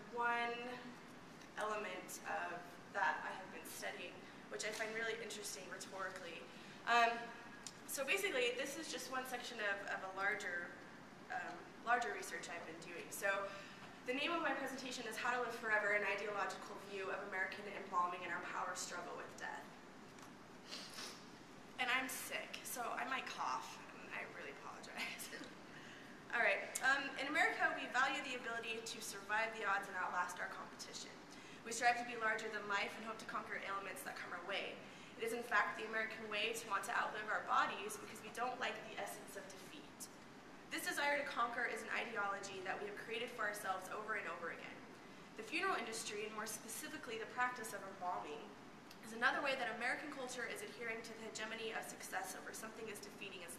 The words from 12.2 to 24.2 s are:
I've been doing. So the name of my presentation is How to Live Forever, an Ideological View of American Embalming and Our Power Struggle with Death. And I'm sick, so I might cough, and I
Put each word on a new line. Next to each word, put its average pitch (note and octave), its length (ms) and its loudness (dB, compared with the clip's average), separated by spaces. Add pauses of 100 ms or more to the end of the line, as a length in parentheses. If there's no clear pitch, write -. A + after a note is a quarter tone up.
I've E3+ 160 -4
been D#3+ 160 -8
doing. E3 320 -8
So G3+ 160 2 (800)
the B3+ 80 4
name D#4+ 160 2
of E4 80 4
my C#4 160 4
presentation B3+ 480 -2
is A3 80 -4
How A#3+ 160 0
to B3 160 4
Live A#3 160 -2
Forever, G#3 320 6
an G3+ 160 6
Ideological G3+ 640 0 (160)
View F#3+ 240 -2
of F#3 160 -2
American F#3+ 320 0 (240)
Embalming F3+ 400 4
and E3+ 80 0
Our F3 160 0
Power F#3 240 0
Struggle - 400 -4
with - 240 -6
Death. - 240 -4 (2250)
And B3+ 80 4
I'm C4 240 6
sick, - 560 -2
so - 160 -2
I A#3 240 0
might C4 240 0
cough, - 480 0 (240)
and - 80 -10
I G3 240 -4